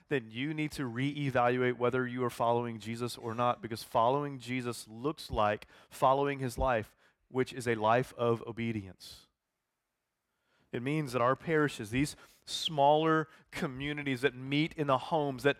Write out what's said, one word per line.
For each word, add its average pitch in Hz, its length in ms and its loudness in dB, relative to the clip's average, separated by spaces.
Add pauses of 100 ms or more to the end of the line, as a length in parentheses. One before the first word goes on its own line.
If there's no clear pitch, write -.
Then 127 220 -2
you 131 240 -4
need 151 200 -4
to 151 100 -4
reevaluate 127 960 2
whether 120 260 2
you 123 180 -4
are 120 60 0
following 117 480 0
Jesus 113 400 -6
or 117 160 -6
not, 120 260 0
because 110 220 -8
following 139 560 0
Jesus 120 500 -6
looks 117 440 -6
like 107 340 2 (240)
following 139 480 4
his 131 220 -4
life, 127 360 0 (340)
which 127 220 0
is 120 160 -4
a 120 60 4
life 113 420 4
of 117 300 2
obedience. 110 760 -6 (1500)
It 120 120 -6
means 143 300 -2
that 123 100 2
our 127 120 4
parishes, 147 540 0
these 131 260 0 (320)
smaller 156 800 4 (220)
communities 143 720 -4
that 127 140 2
meet 143 420 0
in 151 80 0
the 135 140 2
homes, 143 420 -2
that, 139 180 4